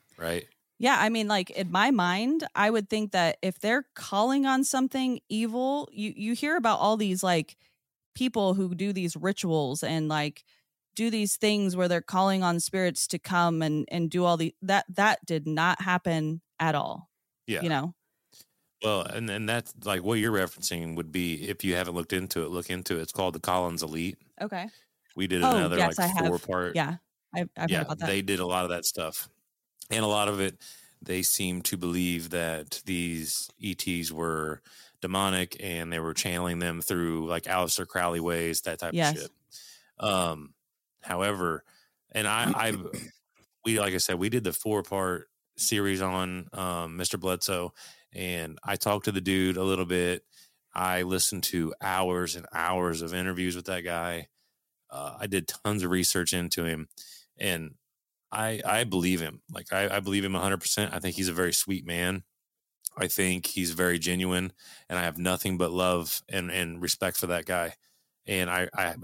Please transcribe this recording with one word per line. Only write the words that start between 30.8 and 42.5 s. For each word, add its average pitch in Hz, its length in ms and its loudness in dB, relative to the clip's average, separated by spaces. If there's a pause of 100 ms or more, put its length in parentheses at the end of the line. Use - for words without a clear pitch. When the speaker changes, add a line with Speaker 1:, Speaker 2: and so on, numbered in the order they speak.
Speaker 1:
they 92 220 -2
seem 90 400 0
to - 160 -2
believe 87 520 0
that 82 540 -4
these 85 760 -4
E 98 160 -6
Ts 85 380 -4
were 78 480 -4 (400)
demonic 92 580 0
and 85 320 -6
they 85 80 -4
were 82 140 -4
channeling 87 460 -2
them 85 240 -2
through, 82 440 0
like, 85 180 -4
Aleister 92 440 0
Crowley 87 320 0
ways, 82 420 0
that 82 160 -6
type 82 140 -6
Speaker 2:
Yes. 156 220 2
Speaker 1:
of 73 80 -6
shit. - 80 -12 (680)
Um, 85 520 0 (480)
however, 90 640 0 (480)
and 107 160 0
I, 113 260 2